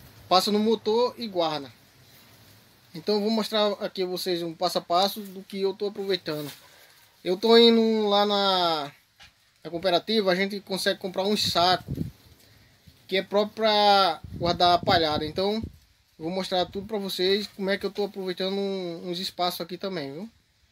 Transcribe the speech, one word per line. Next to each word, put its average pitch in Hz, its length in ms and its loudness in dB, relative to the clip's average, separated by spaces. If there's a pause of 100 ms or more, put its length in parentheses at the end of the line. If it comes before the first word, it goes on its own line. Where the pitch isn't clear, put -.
(280)
passa 185 220 4
no 208 80 2
motor 220 600 0
e 240 100 -8
guarda. 156 420 -4 (1200)
Então 170 220 -2
eu 208 40 0
vou 208 100 0
mostrar 208 420 0
aqui 190 300 -6
a 180 40 -2
vocês 180 360 -4
um 165 120 -8
passo 175 240 -2
a - 20 -8
passo 190 400 0
do 190 220 -16
que 196 180 -10
eu 190 140 -2
tô 202 140 -6
aproveitando. 180 600 -6 (720)
Eu 180 140 -2
tô 226 220 6
indo 226 500 6
lá 202 160 4
na, 185 680 0 (720)
na 160 80 -12
cooperativa, 180 600 0
a - 20 2
gente 196 260 -2
consegue 190 380 -4
comprar 190 260 -6
um 208 120 0
saco - 560 2 (1120)
que 185 120 -2
é 190 40 -2
próprio 202 340 -2
pra 208 640 4 (140)
guardar 175 360 2
a 175 60 6
palhada. 160 480 2
Então 190 300 -2
eu - 680 -14
vou 165 60 -6
mostrar 185 340 -2
tudo 196 220 -10
pra 220 100 -8
vocês, 196 520 -2
como 190 200 -6
é 196 80 0
que 196 80 -6
eu 196 80 -4
tô 202 120 -2
aproveitando 190 520 -6
um, 190 540 -6
uns 175 80 -6
espaços 180 420 -4
aqui 175 160 -12
também, 165 380 -8
viu? 208 160 -12 (420)